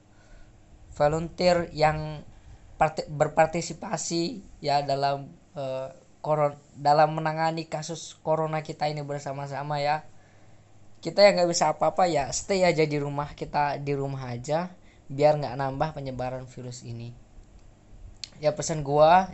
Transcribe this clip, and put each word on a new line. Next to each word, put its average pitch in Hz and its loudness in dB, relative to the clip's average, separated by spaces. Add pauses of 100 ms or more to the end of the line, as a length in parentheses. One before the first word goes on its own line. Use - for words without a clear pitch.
(960)
volunteer 165 2
yang 151 0 (560)
parti-, 156 0
berpartisipasi 170 -2 (160)
ya 143 0
dalam, 139 -2 (240)
eh, 135 -6 (340)
koron-, 147 0 (160)
dalam 151 4
menangani 160 -2
kasus 160 -10
corona 156 -2
kita 151 -4
ini 151 -6
bersama-sama 143 -6
ya. 147 -2 (960)
Kita 165 0
yang 196 8
nggak 175 2
bisa 160 2
apa-apa 160 2
ya, 143 -2
stay 185 0
aja 156 4
di 147 -2
rumah, 143 -4
kita 147 -2
di 143 -4
rumah 139 -4
aja, 147 -4 (400)
biar 147 6
nggak 135 -4
nambah 139 -2
penyebaran 127 -8
virus 123 -14
ini. 117 -12 (1300)
Ya, 151 0
pesan 156 -4
gua, 156 6